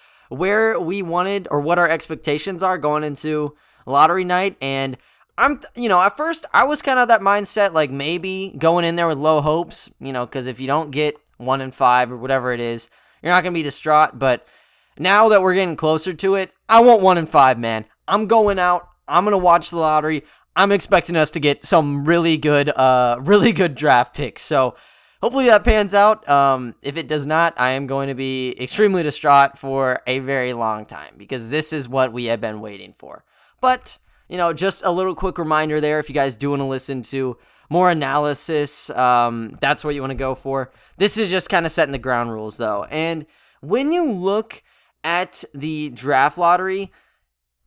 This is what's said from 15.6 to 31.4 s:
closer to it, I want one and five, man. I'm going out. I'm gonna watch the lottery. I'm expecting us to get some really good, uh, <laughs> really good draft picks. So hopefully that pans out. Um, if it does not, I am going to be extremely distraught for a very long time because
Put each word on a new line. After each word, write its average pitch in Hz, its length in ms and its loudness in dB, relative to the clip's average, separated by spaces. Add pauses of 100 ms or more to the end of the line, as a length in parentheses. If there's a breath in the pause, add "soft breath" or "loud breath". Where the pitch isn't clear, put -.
closer 160 380 0
to 190 200 -2
it, 190 160 -4 (160)
I 226 140 8
want 233 220 8
one 185 160 6
and 156 100 -4
five, 131 300 4
man. 113 260 -4 (240)
I'm 208 180 0
going 208 320 4
out. 180 300 0 (180)
I'm 165 180 0
gonna 208 120 0
watch 175 320 4
the 170 80 -8
lottery. 156 480 0 (320 soft breath)
I'm 196 160 4
expecting 180 420 0
us 156 160 2
to 170 100 -6
get 143 240 0
some 143 400 2
really 165 320 2
good, 147 340 2
uh, 127 480 2
<laughs> 127 40 -12
really 202 300 4
good 165 240 0
draft 135 360 2
picks. - 300 -8
So 135 320 0 (480 soft breath)
hopefully 254 240 0
that 214 160 6
pans 208 320 2
out. 208 340 4
Um, 135 540 2
if 143 140 -8
it 156 100 -8
does 147 200 -4
not, 160 300 0
I 127 140 0
am 135 160 -4
going 135 220 -4
to 135 80 -8
be 131 420 -6
extremely 190 460 0
distraught 143 520 2
for 135 520 -2
a 127 100 -2
very 131 340 -4
long 110 320 -4
time 76 320 -18
because 113 320 -10